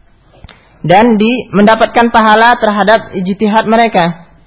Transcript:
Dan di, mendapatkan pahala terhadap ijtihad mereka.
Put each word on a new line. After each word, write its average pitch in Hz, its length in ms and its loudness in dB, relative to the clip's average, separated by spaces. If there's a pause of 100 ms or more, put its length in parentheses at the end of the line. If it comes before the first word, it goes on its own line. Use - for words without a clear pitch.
(800)
Dan 214 360 2
di, 226 360 -2
mendapatkan 220 600 2
pahala 220 440 2
terhadap 214 600 -2
ijtihad 202 520 -2
mereka. 214 640 -2 (140)